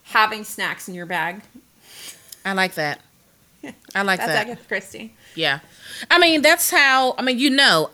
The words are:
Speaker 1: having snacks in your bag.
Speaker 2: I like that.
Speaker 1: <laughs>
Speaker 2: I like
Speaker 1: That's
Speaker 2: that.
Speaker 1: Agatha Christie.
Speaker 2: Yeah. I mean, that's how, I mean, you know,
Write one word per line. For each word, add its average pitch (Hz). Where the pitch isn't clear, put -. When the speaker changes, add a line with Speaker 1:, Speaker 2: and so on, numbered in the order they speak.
Speaker 1:
having 214
snacks -
in 185
your 175
bag. 175
Speaker 2:
I 196
like 190
that. 147
Speaker 1:
<laughs> -
Speaker 2:
I 196
like 190
Speaker 1:
That's -
Speaker 2:
that. 214
Speaker 1:
Agatha 233
Christie. 214
Speaker 2:
Yeah. 143
I 339
mean, 330
that's 330
how, 269
I -
mean, 254
you 277
know, 233